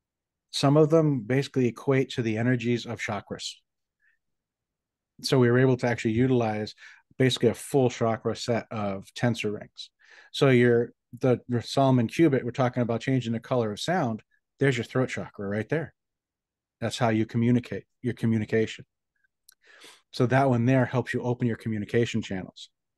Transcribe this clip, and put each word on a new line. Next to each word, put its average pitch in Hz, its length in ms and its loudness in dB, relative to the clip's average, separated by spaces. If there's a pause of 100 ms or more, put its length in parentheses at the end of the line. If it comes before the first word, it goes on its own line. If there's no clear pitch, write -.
(500)
some 143 260 2
of 151 140 6
them 151 320 4
basically 127 440 0
equate 131 440 0
to - 100 -4
the 110 160 -2
energies 120 480 -2
of 113 160 -10
chakras. - 520 -8 (1700)
So 131 160 2
we 120 120 6
were 123 100 4
able 131 180 4
to 127 80 -2
actually 117 260 -2
utilize 113 640 0 (440)
basically 127 300 2
a 101 60 2
full 131 340 0
chakra 113 480 -2
set 113 340 -4
of 101 360 -6 (120)
tensor 113 360 -2
rings. - 340 -16 (440)
So 139 180 2
your, 120 420 4 (280)
the, 127 280 2
your 120 140 -2
Solomon 131 440 2
cubit, 135 380 2
we're 120 60 -6
talking 123 320 -2
about 113 180 -2
changing 120 320 -2
the 113 80 -4
color 117 320 -2
of 101 80 -12
sound. 139 420 -2 (380)
There's 139 160 2
your 113 80 -4
throat 131 240 -2
chakra 98 400 -10
right 107 220 -4
there. 151 240 -4 (880)
That's 110 160 -4
how 120 100 2
you 110 160 2
communicate, 120 600 0 (180)
your 117 120 -4
communication. 110 720 -2 (1300)
So 127 140 0
that 135 240 4
one 117 160 2
there 131 180 4
helps 120 300 -4
you 117 80 -4
open 120 240 -2
your 113 100 -2
communication 113 640 -2
channels - 480 -10 (300)